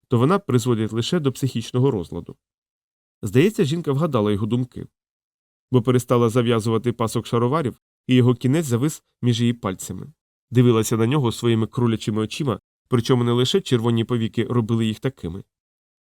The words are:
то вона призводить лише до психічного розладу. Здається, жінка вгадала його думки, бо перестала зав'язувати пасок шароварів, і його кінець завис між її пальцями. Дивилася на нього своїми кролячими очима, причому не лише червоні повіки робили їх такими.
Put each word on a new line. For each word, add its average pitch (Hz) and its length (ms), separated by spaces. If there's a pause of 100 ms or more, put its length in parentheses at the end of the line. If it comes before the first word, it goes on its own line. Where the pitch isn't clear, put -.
то - 100
вона 156 220
призводить 113 520
лише 120 280
до 139 120
психічного 127 600
розладу. 85 440 (880)
Здається, 143 420
жінка 160 280
вгадала 135 400
його 104 140
думки, 123 420 (840)
бо 127 100
перестала 123 480
зав'язувати 117 640
пасок 113 360
шароварів, 123 540 (260)
і 127 80
його 123 200
кінець 143 300
завис 123 380 (180)
між 120 200
її 120 120
пальцями. 98 600 (380)
Дивилася 117 460
на 113 100
нього 131 240
своїми 113 360
кролячими 113 540
очима, 110 380 (280)
причому 120 360
не 120 80
лише 123 300
червоні 117 420
повіки 113 400
робили 113 420
їх 107 140
такими. 95 440 (600)